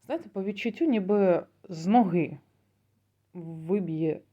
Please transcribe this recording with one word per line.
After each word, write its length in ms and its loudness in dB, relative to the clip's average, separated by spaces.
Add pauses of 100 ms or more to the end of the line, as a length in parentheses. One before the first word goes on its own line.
знаєте, 240 -8
по 140 -8
відчуттю 420 -4
ніби 600 2 (240)
з 180 -6
ноги 500 4 (960)
виб'є 880 -4 (120)